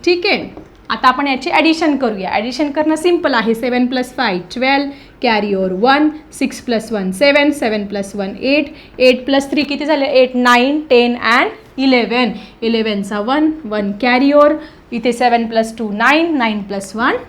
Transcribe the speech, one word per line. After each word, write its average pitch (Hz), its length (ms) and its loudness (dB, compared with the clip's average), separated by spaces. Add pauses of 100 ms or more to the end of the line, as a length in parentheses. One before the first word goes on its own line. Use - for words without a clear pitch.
ठीक 349 200 0
आहे, - 300 -4 (340)
आता 220 180 0
आपण 269 200 2
याची 262 220 -2
ॲडिशन 311 480 2
करूया. 208 320 -2
ॲडिशन 254 420 -2
करणं 311 240 0
सिंपल 320 380 0
आहे. 220 220 0
सेवन 247 300 -2
प्लस 254 300 -4
फाय 220 220 -2
ट्वेल्व, 262 480 -2 (420)
carry 208 320 0
over 185 200 -2
वन, 277 300 4 (240)
सिक्स - 280 -6
प्लस 226 300 -4
वन 190 200 -4
सेवन, 285 400 4
सेवन 214 340 -4
प्लस 202 300 -8
वन 196 140 -6 (120)
एट, 285 240 0 (340)
एट 254 260 4
प्लस 277 260 0
थ्री 294 120 0
किती 285 220 -6
झाले? 277 200 0
एट, 254 300 2
नाईन, 247 540 2
टेन 240 260 4 (180)
and 294 140 2 (300)
इलेवन. 247 540 2 (300)
इलेवनचा 214 580 -2
वन, 294 320 2 (140)
वन 208 260 -4 (120)
carry 269 360 4
over. 294 140 6 (380)
इथे 240 200 -2
सेवन 233 340 2
प्लस 226 320 -2
टू 220 140 -6
नाईन, 285 460 2
नाईन 220 240 -2
प्लस 196 340 -8
वन 247 160 0 (180)